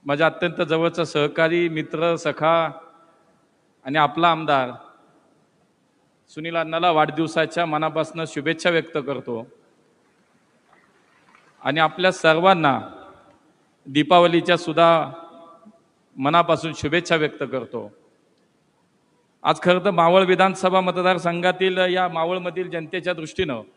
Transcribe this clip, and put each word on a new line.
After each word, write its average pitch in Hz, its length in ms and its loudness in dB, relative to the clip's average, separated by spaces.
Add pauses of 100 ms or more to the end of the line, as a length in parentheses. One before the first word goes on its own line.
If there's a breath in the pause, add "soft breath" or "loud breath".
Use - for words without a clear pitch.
माझ्या 147 220 2
अत्यंत 160 340 -2
जवळचा 165 440 0
सहकारी, 160 640 0
मित्र, 160 460 -2
सखा 160 540 0 (1160)
आणि 139 120 -2
आपला 156 300 2
आमदार 147 420 0 (1600)
सुनील 165 240 -10
अण्णाला 165 360 0
वाढदिवसाच्या 156 760 0
मनापासून 156 600 -4
शुभेच्छा 156 420 -2
व्यक्त 160 280 -2 (100)
करतो 127 400 -8 (2250)
आणि 139 180 -2
आपल्या 170 320 2
सर्वांना 160 680 4 (1080)
दीपावलीच्या 170 680 4
सुद्धा 165 540 2 (1040)
मनापासून 160 560 0
शुभेच्छा 170 420 -2
व्यक्त 151 360 -2
करतो. 113 400 -10 (1500)
आज - 180 -2
खरं 180 240 2
तर 202 60 2
मावळ 175 320 4
विधानसभा 185 580 2
मतदारसंघातील 180 960 0
या 185 300 0
मावळमधील 175 600 -4
जनतेच्या 170 440 -6
दृष्टीनं 156 480 -6 (160)